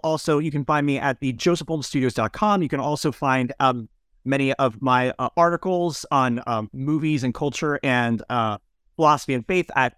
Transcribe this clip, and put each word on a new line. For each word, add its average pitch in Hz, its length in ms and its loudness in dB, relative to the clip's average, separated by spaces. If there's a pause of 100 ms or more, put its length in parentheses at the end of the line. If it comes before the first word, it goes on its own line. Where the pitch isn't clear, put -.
also, 156 340 0
you 156 140 -2
can 147 120 -2
find 147 220 2
me 139 120 0
at 135 200 -2
the 131 140 -2
joseph 165 340 0
holmes 160 220 -4
studios 127 260 0
dot 110 180 -2
com. 202 300 2
You 147 60 -2
can 143 100 -4
also 147 320 -2
find, 131 480 0
um, 123 300 0 (360)
many 135 300 2
of 117 260 -2
my, 127 380 2
uh, 127 180 -4
articles 170 760 0
on, 127 340 2
um, 110 260 -2
movies 147 520 -2
and 123 100 -2
culture 147 480 -2
and, 120 480 0
uh, 113 280 -2 (360)
philosophy 151 400 2
and 120 100 -4
faith 180 300 -2
at 127 240 0